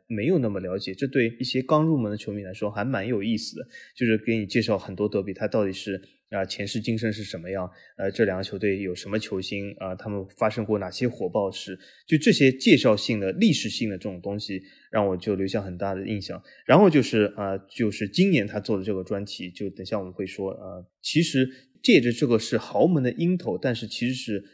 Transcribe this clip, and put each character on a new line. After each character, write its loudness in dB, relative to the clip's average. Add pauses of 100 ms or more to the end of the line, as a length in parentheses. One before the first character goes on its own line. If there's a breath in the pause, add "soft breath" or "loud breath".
没 -2
有 4
那 2
么 -2
了 -4
解， -8
这 -4
对 0
一 -2
些 -2
刚 4
入 2
门 0
的 -4
球 -8
迷 -6
来 -10
说 -4
还 -4
蛮 -2
有 -2
意 0
思 -8
的， -10 (280 loud breath)
就 0
是 4
给 0
你 -2
介 0
绍 2
很 -8
多 0
德 0
比， -6
它 -4
到 2
底 -2
是 -6 (300 soft breath)
啊， -2
前 -6
世 -4
今 -2
生 -2
是 -8
什 -10
么 -10
样， -4 (280 loud breath)
呃， -2
这 2
两 0
个 -4
球 -8
队 0
有 -6
什 -12
么 -2
球 -6
星， -8
啊， -8
他 -12
们 -6 (140)
发 2
生 -2
过 0
哪 -6
些 -2
火 -4
爆 0
事， -12 (300 loud breath)
就 4
这 4
些 6
介 6
绍 4
性 -2
的、 -2
历 4
史 0
性 -4
的 -6
这 -14
种 -8
东 -6
西， -8 (300 loud breath)
让 2
我 2
就 -2
留 -2
下 -2
很 -10
大 -4
的 -6
印 -4
象。 -10 (240 loud breath)
然 8
后 10
就 6
是， 2 (120)
啊， -4 (100)
就 -2
是 -4
今 4
年 4
他 -4
做 -2
的 -4
这 -2
个 -4
专 -4
题， -10
就 -8
等 -14
下 -4
我 -6
们 -12
会 -6
说， -6
啊， -14 (180)
其 2
实 2 (340 loud breath)
借 8
着 2
这 0
个 6
是 -2
豪 2
门 4
的 2
鹰 0
头， -4
但 -2
是 -8
其 -4
实 -2
是 -6